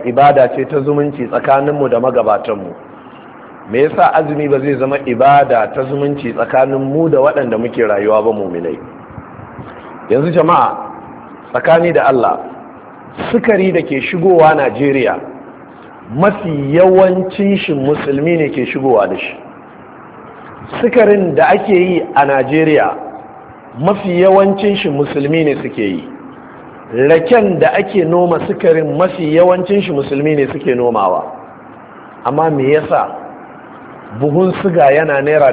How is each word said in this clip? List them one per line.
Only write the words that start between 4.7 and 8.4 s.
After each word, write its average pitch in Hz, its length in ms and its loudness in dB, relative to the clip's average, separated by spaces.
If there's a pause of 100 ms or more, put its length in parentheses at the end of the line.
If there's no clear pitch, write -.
zama 135 300 -2
ibada 127 680 4
ta 131 100 -4
zumunci 143 500 -4
tsakanin 135 500 0
mu 151 260 0
da 143 120 2
waɗanda 135 360 0
muke 117 280 -4
rayuwa 104 380 0
ba, 113 100 0
muminai? 87 460 -6 (1300)